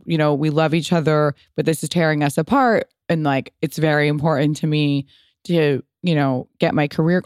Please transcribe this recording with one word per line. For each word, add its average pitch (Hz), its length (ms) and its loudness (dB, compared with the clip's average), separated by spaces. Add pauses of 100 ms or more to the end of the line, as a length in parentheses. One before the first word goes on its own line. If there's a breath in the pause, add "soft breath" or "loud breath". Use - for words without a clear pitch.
You 165 120 -2
know, 151 160 2
we 151 160 0
love 151 240 0
each 165 200 -2
other, 151 420 0 (200 soft breath)
but 160 100 -4
this - 180 -2
is 156 60 -6
tearing 156 340 0
us 143 140 -2
apart. 233 520 0 (200)
And, 165 140 -2
like, 135 380 -2
it's 156 160 -4
very 147 320 2
important 151 480 0
to 156 100 -4
me 147 400 0 (380 soft breath)
to, 156 380 0 (200)
you 170 120 0
know, 135 320 0 (120)
get 165 140 2
my 147 140 0
career. 170 380 0